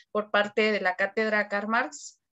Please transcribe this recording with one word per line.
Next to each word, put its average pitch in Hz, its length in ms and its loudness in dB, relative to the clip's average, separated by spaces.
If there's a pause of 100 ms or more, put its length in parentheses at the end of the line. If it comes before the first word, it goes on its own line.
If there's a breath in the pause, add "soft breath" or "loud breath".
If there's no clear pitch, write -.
(120)
por 208 180 -2
parte 208 420 2
de 202 80 0
la 185 160 0
Cátedra 208 520 0
Karl 208 200 -4
Marx - 520 -4 (120)